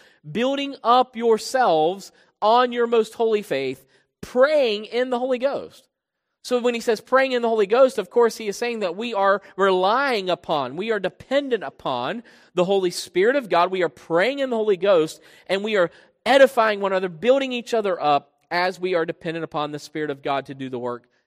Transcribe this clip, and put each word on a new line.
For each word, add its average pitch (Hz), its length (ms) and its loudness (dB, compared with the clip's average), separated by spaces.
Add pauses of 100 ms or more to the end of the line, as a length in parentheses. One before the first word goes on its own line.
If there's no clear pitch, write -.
(280)
"building 269 540 -4
up 247 320 2
yourselves 214 960 0 (300)
on 240 320 4
your 240 140 0
most 226 280 0
holy 220 280 0
faith, 135 420 -6 (380)
praying 247 640 2
in 247 240 -4
the 247 80 -2
Holy 254 200 -2
Ghost." 226 480 -6 (560)
So 247 180 -2
when 240 140 0
he 233 60 -6
says 220 220 -2
praying 262 300 2
in 247 100 -2
the 233 80 0
Holy 220 160 2
Ghost, 240 320 4
of 190 100 -6
course, 233 300 2
he 220 100 -8
is 196 80 -6
saying 240 220 -6
that 180 180 -4
we 233 160 -8
are 196 300 2 (160)
relying 196 720 2
upon, 147 460 -4
we 214 140 -4
are 214 100 -2
dependent 247 640 -4
upon 139 580 -6 (320)
the 175 100 2
Holy 185 280 0
Spirit 208 440 0
of 240 140 -4
God. 175 200 2
We 185 120 -2
are 160 80 0
praying 208 480 -2
in 269 100 -2
the 240 80 -4
Holy 214 220 0
Ghost, 170 420 2 (280)
and 196 140 -2
we 214 140 -2
are 175 140 2 (340)
edifying 226 560 4
one 196 120 -2
another, 190 180 -2
building 254 420 0
each 240 220 -6
other 202 260 -2
up 147 320 0 (180)
as 175 300 -2
we 180 140 -2
are 165 100 0
dependent 165 400 -8
upon 147 280 -6
the 151 60 -10
Spirit 151 300 -8
of 135 140 -10
God 139 240 -4
to 143 80 -14
do 135 160 -10
the 127 80 -8
work 120 300 -10 (180)